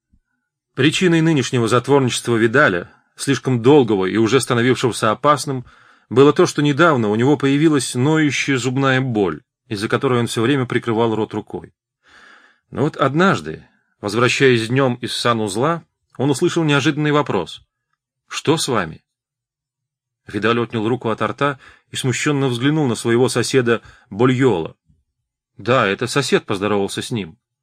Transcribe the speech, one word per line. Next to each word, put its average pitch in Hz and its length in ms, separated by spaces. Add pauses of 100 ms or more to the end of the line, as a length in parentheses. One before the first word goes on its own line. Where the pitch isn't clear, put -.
(760)
Причиной 165 460
нынешнего 135 480
затворничества 123 680
Видаля, 113 540 (260)
слишком 127 440
долгого 113 460
и 95 100
уже 113 240
становившегося 117 720
опасным, 131 560 (420)
было 139 240
то, 175 140
что - 140
недавно 147 500
у 104 40
него 127 220
появилась 143 580
ноющая 143 640
зубная 131 440
боль, 104 420 (260)
из-за 110 200
которой 127 300
он 117 80
все 113 160
время 131 240
прикрывал 113 480
рот 107 200
рукой. 92 380 (1000)
Но 110 100
вот 156 140
однажды, 127 680 (360)
возвращаясь 117 680
днем 127 280
из 120 180
санузла, 117 720 (320)
он 139 140
услышал 165 340
неожиданный 147 480
вопрос: 120 500 (640)
«Что - 300
с 156 100
вами?» 95 380 (1200)
Видаль 107 320
отнял 113 300
руку 120 220
от 107 120
рта 135 380 (300)
и - 60
смущенно 139 520
взглянул 139 380
на 113 100
своего 120 320
соседа 120 540 (260)
Больола. 117 680 (800)
Да, 117 280
это 98 200
сосед 143 380
поздоровался 101 580
с - 80
ним. 98 280 (240)